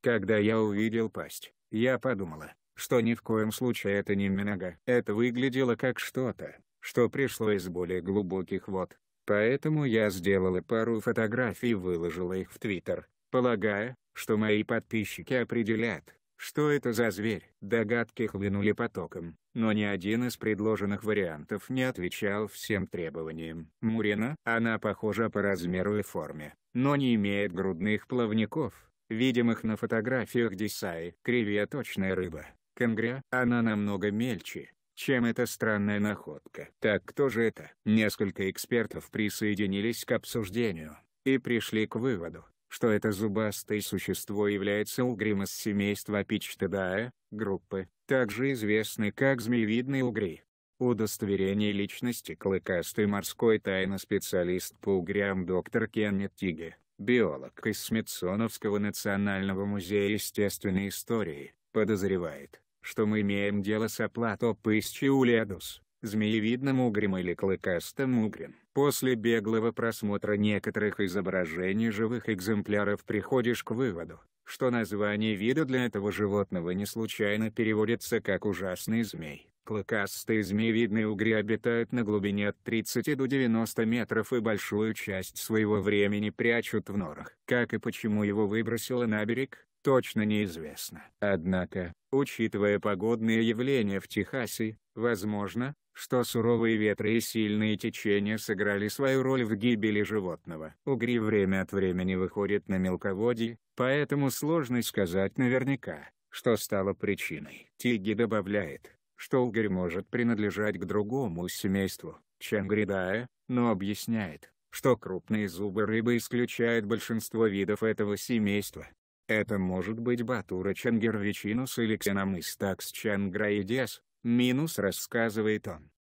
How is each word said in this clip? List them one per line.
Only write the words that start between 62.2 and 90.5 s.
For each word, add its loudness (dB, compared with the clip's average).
что 0
мы 2
имеем 0
дело 0
с -8
Аплатопыс 0
чиулядус, 2
змеевидным 0
угрем 2
или -2
клыкастым 0
угрем. -6
После 2
беглого 2
просмотра 0
некоторых 0
изображений 0
живых -2
экземпляров 0
приходишь 0
к -8
выводу, -4
что 0
название 0
вида 2
для 2
этого -2
животного 0
не -2
случайно -2
переводится 0
как -2
«ужасный -2
змей». -10
Клыкастые -2
змеевидные 2
угри 2
обитают 0
на 0
глубине 2
от -2
тридцати 0
до 0
девяноста 2
метров 0
и 2
большую 0
часть -6
своего 2
времени 2
прячут 0
в -6
норах. -6
Как 2
и -2
почему 0
его 2
выбросило -2
на 0
берег, -4
точно 4
неизвестно. -2